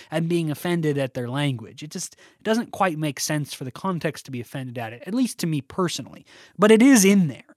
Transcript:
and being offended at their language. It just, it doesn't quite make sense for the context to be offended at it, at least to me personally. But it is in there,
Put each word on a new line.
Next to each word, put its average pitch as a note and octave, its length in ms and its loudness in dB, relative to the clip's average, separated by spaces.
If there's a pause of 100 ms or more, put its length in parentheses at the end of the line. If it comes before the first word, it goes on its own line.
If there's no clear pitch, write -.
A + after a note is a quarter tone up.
(100)
and E3 180 -4
being E3+ 220 0
offended D#3 480 -2
at C3+ 160 -4
their B2 120 -6
language. B2+ 560 -4
It D3+ 80 -14
just, - 260 -12 (220)
it - 40 -20
doesn't A3 300 -2
quite F3+ 260 -2
make D#3 200 -4
sense D3+ 360 -4
for - 100 -12
the B2+ 60 -8
context E3+ 560 -6
to - 40 -16
be B2 120 -8
offended B2+ 340 -12
at A2+ 160 -10
it, A#2+ 140 -18
at F#3+ 80 -8
least B3 240 -2
to - 80 -2
me D3+ 160 -2
personally. - 640 -6 (320)
But G#3 120 6
it A3 120 8
is C4 240 8
in F#3+ 220 6
there, A#2 160 -10 (120)